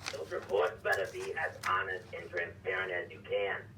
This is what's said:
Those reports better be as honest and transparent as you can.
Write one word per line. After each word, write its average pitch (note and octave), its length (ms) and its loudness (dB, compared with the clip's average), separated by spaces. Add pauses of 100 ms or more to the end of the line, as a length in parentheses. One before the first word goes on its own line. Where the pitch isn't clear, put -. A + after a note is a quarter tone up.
(120)
Those - 180 -6
reports - 520 2
better - 300 4
be F#3+ 240 -4
as - 200 -2 (120)
honest - 360 2 (100)
and - 160 -8
transparent F#2 640 -2
as F2+ 180 -2
you G2 180 -12
can. G2 300 2 (200)